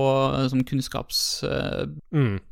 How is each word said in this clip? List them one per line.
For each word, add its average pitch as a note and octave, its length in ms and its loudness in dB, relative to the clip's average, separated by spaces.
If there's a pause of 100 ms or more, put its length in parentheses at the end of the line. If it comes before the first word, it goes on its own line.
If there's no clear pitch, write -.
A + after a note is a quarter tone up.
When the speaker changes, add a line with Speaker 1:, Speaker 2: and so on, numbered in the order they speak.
(360)
Speaker 1:
eh, C3+ 140 2
som C3 160 2
kunnskaps-, - 840 -2
eh, - 380 -2 (260)
Speaker 2:
Mm. C3 220 4 (180)